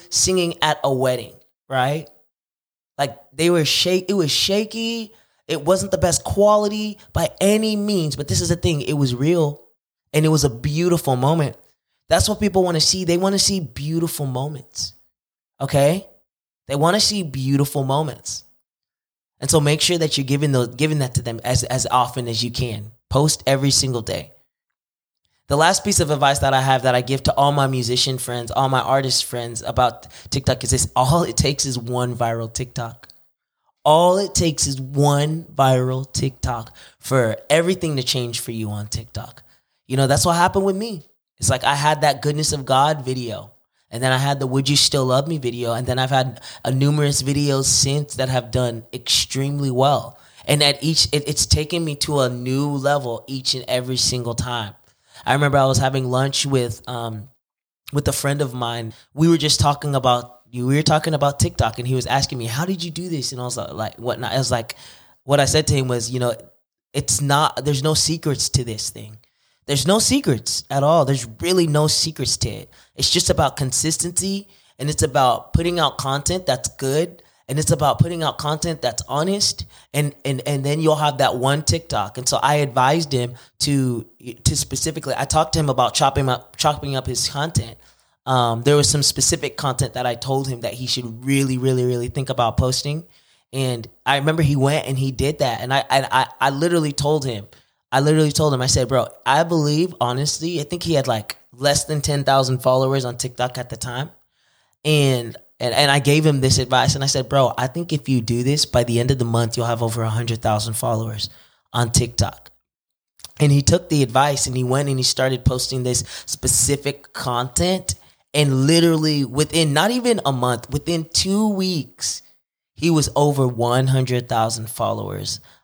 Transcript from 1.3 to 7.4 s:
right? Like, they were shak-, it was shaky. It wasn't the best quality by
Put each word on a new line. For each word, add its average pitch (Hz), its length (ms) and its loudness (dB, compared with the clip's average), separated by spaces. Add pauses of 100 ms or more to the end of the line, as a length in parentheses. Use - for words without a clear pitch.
right? 135 400 -2 (920)
Like, 139 200 -4 (140)
they 165 180 2
were 170 140 4
shak-, 185 460 0
it 208 40 0
was 165 160 2
shaky. 220 840 -2 (360)
It 151 160 -4
wasn't 190 260 2
the 190 80 0
best 165 240 0
quality 208 760 2 (140)
by 170 180 -2 (100)